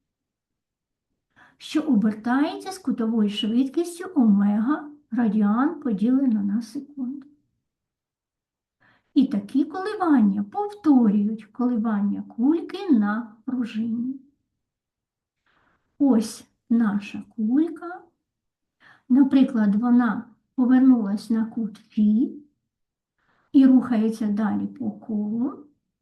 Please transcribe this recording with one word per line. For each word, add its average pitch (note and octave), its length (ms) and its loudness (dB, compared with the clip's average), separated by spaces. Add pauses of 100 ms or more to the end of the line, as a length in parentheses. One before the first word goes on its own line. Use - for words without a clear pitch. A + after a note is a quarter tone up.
(1600)
що - 240 -4
обертається C#4 920 0
з F#4+ 60 -12
кутовою A3+ 520 -2
швидкістю C4 760 -4 (100)
омега G#3+ 720 2 (220)
радіан A3+ 680 0
поділено A3+ 640 0
на G3+ 180 -2
секунду. C4+ 680 -12 (1900)
І C#4 120 4
такі C4 400 -2
коливання D#4+ 800 0
повторюють A#3 1000 0
коливання G#3 800 -2 (140)
кульки E4+ 520 -2
на A3 460 0 (100)
пружині. A#3+ 720 -6 (1800)
Ось A#3 480 0 (220)
наша G#3+ 540 -2 (120)
кулька. E4 680 -4 (1080)
Наприклад, B3+ 680 4
вона A#3+ 500 2 (300)
повернулась B3 720 4
на A3+ 160 0
кут A3+ 320 -8
фі G#3+ 540 0 (1200)
і C4+ 140 8
рухається A3+ 600 2
далі G3+ 400 -2
по G#3 240 -10
колу, G#3+ 760 -6 (360)